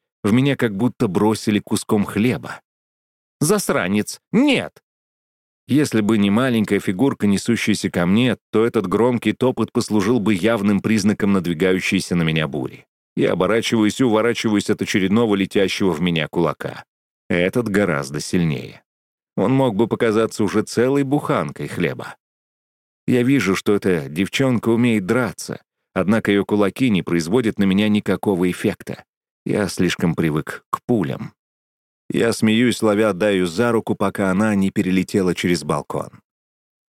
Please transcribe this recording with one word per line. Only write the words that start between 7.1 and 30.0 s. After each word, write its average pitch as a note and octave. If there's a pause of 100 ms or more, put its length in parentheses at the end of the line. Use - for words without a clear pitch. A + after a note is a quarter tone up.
несущаяся G2+
ко F2
мне, A2 (120)
то A2
этот A2+
громкий A2
топот A#2+
послужил G#2+
бы G2+
явным G2+
признаком G2+
надвигающейся F#2
на E2+
меня D#2+
бури. C2+ (300)
Я C3
оборачиваюсь G#2+
и C3+
уворачиваюсь G#2+
от G#2
очередного G#2
летящего G2
в D#2
меня E2+
кулака. - (440)
Этот F#2
гораздо D2+
сильнее. D2+ (540)
Он G#2
мог C3
бы A2
показаться A2+
уже G2+
целой C3
буханкой B2
хлеба. - (920)
Я B2
вижу, A#2+
что -
эта F2
девчонка G#2+
умеет A#2
драться, A2+ (300)
однако G2+
её G2
кулаки G#2
не F#2
производят F2
на G2+
меня G2
никакого F#2+
эффекта. - (400)
Я F#2
слишком F2